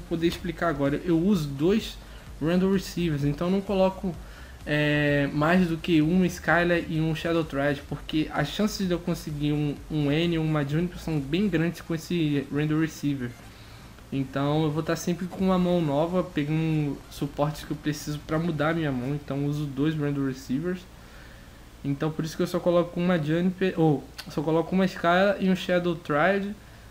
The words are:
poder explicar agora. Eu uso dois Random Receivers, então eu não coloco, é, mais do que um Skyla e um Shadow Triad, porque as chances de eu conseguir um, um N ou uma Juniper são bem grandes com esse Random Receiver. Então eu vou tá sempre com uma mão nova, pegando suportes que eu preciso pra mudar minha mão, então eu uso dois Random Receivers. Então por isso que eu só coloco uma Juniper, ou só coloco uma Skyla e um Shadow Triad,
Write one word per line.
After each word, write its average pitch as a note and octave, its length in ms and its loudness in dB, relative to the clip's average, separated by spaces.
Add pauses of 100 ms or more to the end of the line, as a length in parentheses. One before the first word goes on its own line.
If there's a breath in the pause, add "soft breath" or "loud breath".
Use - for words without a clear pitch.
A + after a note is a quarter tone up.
poder E3+ 200 0
explicar E3+ 420 -2
agora. C#3 340 0
Eu E3 160 4
uso F3 280 2
dois D#3 500 0 (440 loud breath)
Random F3+ 300 4
Receivers, E3+ 540 0
então C#3+ 220 0
eu F#3 40 2
não G3 100 2
coloco, F#3+ 540 0 (500 loud breath)
é, D3 680 2
mais E3+ 340 4
do E3 80 0
que D#3+ 260 4
um F3+ 220 4
Skyla F3 540 2
e D#3+ 240 -2
um D#3+ 120 0
Shadow E3 300 0
Triad, C#3+ 460 -2
porque D#3 440 -2
as D3 140 0
chances G3+ 400 -2
de F3 60 2
eu E3 60 0
conseguir D3+ 520 -2
um, D3 240 0 (140)
um D3 200 0
N E3 280 2
ou D#3+ 80 0
uma D3+ 180 2
Juniper D#3+ 360 -2
são D#3 200 -2
bem E3 300 0
grandes E3+ 320 0
com - 140 -6
esse D#3 580 0
Random D3+ 260 2
Receiver. C#3+ 520 -2 (840 loud breath)
Então C#3 500 0
eu D#3 80 2
vou D#3+ 120 -2
tá E3 120 0
sempre F3 300 -2
com F#3+ 180 -4
uma F#3 140 4
mão F3+ 240 4
nova, E3 420 2
pegando D#3 720 0 (120)
suportes D3+ 560 -4
que - 60 -10
eu D3+ 60 -4
preciso D3 420 -6
pra D#3 200 -4
mudar D#3+ 360 0
minha D#3 160 0
mão, C3 220 -2
então C#3 240 -6
eu C#3+ 80 -2
uso D3 200 -2
dois C#3+ 300 0
Random C#3+ 320 -2
Receivers. D#3 520 -4 (1040 loud breath)
Então C#3 280 -2
por E3 120 -4
isso D#3+ 140 -6
que F#3 60 0
eu F3 40 0
só F3 140 -2
coloco F3 360 2
uma F3 200 2
Juniper, F3+ 600 0
ou D#3 260 4 (260)
só D#3+ 120 -4
coloco D#3+ 320 0
uma F#3+ 120 4
Skyla F#3 540 4
e F#3 100 2
um F#3 60 6
Shadow F3 400 0
Triad, G3 580 0 (380 loud breath)